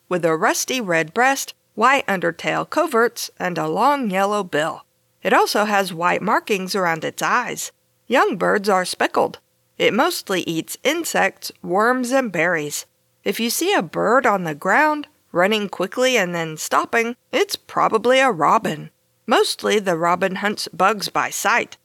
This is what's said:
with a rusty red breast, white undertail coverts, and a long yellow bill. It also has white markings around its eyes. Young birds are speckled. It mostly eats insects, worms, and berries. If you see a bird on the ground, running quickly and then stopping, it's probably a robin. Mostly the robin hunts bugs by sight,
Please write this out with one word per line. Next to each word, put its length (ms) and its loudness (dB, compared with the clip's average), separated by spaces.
with 160 0
a 120 2
rusty 440 -2
red 320 0
breast, 400 0
white 320 2
undertail 640 -2
coverts, 580 0
and 180 -4
a 80 -2
long 420 0
yellow 360 0
bill. 400 -4
It 80 0
also 320 2
has 280 0
white 300 0
markings 540 -2
around 260 0
its 200 -6
eyes. 500 -2
Young 300 2
birds 320 0
are 160 2
speckled. 560 -2
It 140 2
mostly 520 -2
eats 400 -6
insects, 760 -2
worms, 500 0
and 220 0
berries. 540 -2
If 140 -2
you 120 0
see 240 0
a 80 2
bird 420 0
on 200 0
the 100 -4
ground, 520 0
running 360 0
quickly 480 0
and 180 0
then 220 -4
stopping, 580 0
it's 260 0
probably 640 2
a 100 4
robin. 580 0
Mostly 520 2
the 200 0
robin 380 0
hunts 320 -4
bugs 420 0
by 180 0
sight, 560 -2